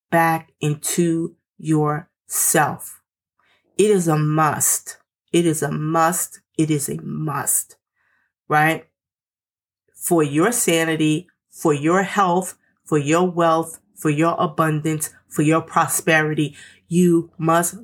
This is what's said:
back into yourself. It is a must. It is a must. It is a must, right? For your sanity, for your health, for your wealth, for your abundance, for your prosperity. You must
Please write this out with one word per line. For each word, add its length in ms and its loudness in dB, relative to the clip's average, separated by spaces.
back 420 0
into 760 -2
yourself. 1400 -2
It 120 6
is 180 2
a 100 2
must. 800 0
It 140 2
is 180 -2
a 80 -2
must. 680 -2
It 120 0
is 200 -2
a 120 -8
must, 760 -6
right? 380 0
For 260 2
your 300 2
sanity, 760 -2
for 240 0
your 300 0
health, 540 -2
for 120 0
your 320 0
wealth, 500 0
for 140 -4
your 280 0
abundance, 720 -2
for 140 -2
your 200 2
prosperity. 920 -2
You 440 2
must 460 0